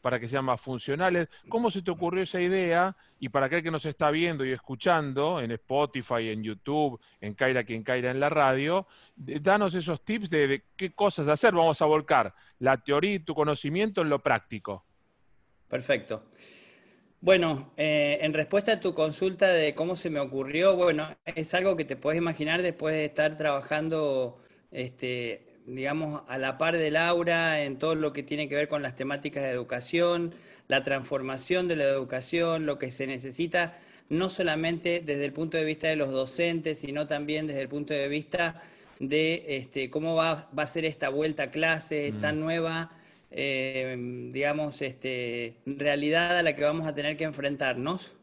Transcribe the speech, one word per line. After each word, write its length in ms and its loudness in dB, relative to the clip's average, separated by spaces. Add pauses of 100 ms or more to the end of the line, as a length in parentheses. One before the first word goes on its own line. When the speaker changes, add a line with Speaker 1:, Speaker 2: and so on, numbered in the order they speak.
Speaker 1:
para 180 -2
que 80 -8
sean 180 -2
más 140 0
funcionales. 680 -2 (180)
¿Cómo 220 0
se 140 -4
te 80 -2
ocurrió 320 -2
esa 180 -4
idea? 540 2 (240)
Y 100 -8
para 160 4
aquel 160 0
que 80 -4
nos 160 -4
está 240 2
viendo 340 0
y 80 -2
escuchando 880 0
en 120 -4
Spotify, 800 -2
en 140 -4
YouTube, 560 -2 (220)
en 140 -8
Caira 280 2
quien 200 -8
Caira 260 0
en 100 -2
la 100 4
radio, 580 2 (280)
d-, 240 -8
danos 360 4
esos 280 -4
tips 280 -4
de, 160 4
de 160 0 (120)
qué 200 -6
cosas 320 2
hacer. 260 6
Vamos 300 4
a 20 6
volcar 480 4 (240)
la 260 4
teoría 300 2
y 60 -2
tu 160 -6
conocimiento 640 0
en 80 2
lo 140 4
práctico. 600 -2 (840)
Speaker 2:
Perfecto. 560 -4 (960)
Bueno, 560 4
eh, 440 2
en 120 0
respuesta 400 2
a 60 0
tu 160 -2
consulta 540 2
de 260 4
cómo 200 -2
se 140 -6
me 100 -2
ocurrió, 560 2
bueno, 320 2 (180)
es 280 -6
algo 220 2
que 100 -4
te 100 -6
puedes 220 0
imaginar 460 0
después 320 -2
de 100 0
estar 320 0
trabajando, 1040 -2 (300)
este, 760 -6 (220)
digamos, 600 -4
a 120 -6
la 180 -2
par 200 2
de 120 2
Laura 760 2
en 140 -4
todo 160 0
lo 180 0
que 120 -8
tiene 260 -4
que 60 -4
ver 120 2
con 140 -2
las 140 -6
temáticas 480 -4
de 80 -2
educación, 840 0 (340)
la 160 2
transformación 840 -2
de 80 2
la 80 2
educación, 840 0
lo 140 -2
que 120 -4
se 140 -6
necesita, 720 -2 (300)
no 200 0
solamente 760 0
desde 200 -2
el 60 -4
punto 260 -4
de 60 2
vista 240 -2
de 100 2
los 140 0
docentes, 680 -2
sino 260 -4
también 400 -4
desde 160 -4
el 80 -6
punto 240 -6
de 140 0
vista 560 -4 (360)
de, 480 2
este, 440 -6
cómo 240 -2
va, 420 0
va 60 0
a 40 -2
ser 180 -4
esta 240 -2
vuelta 340 -2
a 80 -6
clase, 560 -2
esta 260 -2
Speaker 1:
Mm. 60 -2
Speaker 2:
nueva, 520 -2 (420)
eh, 600 -2 (360)
digamos, 500 -2
este, 760 -6 (100)
realidad 720 2
a 60 4
la 100 2
que 100 -2
vamos 220 0
a 80 -4
tener 220 -4
que 80 -4
enfrentarnos. 1000 -4